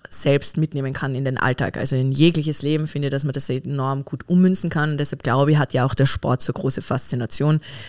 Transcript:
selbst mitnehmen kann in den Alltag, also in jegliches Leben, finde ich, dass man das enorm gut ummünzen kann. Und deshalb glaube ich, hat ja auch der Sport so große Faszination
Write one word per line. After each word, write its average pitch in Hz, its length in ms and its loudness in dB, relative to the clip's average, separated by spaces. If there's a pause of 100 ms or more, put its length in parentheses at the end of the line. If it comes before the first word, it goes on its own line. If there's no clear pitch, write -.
(100)
selbst - 480 0
mitnehmen 139 340 -2
kann 135 220 -4
in 131 100 -2
den 131 140 -2
Alltag, 127 400 0
also - 180 -2
in 131 160 2
jegliches 156 480 2
Leben, 151 260 0
finde 143 220 -4
ich, 135 40 -6
dass 139 120 -2
man 139 80 -2
das 139 160 -4
enorm 135 560 -4
gut - 240 -10
ummünzen 180 400 4
kann. 156 240 0
Und 147 60 -2
deshalb - 240 -4
glaube 139 300 4
ich, 151 40 6
hat 147 160 2
ja 127 140 2
auch - 80 -2
der 135 100 2
Sport - 380 0
so - 100 -4
große 131 300 -4
Faszination 135 800 0 (280)